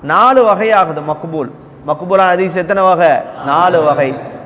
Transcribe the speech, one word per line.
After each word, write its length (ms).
நாலு 420
வகையாகுது 600
மக்பூல். 460
மக்பூலான 480
ஹதீஸ் 200
எத்தனை 280
வகை? 320
நாலு 380
வகை. 520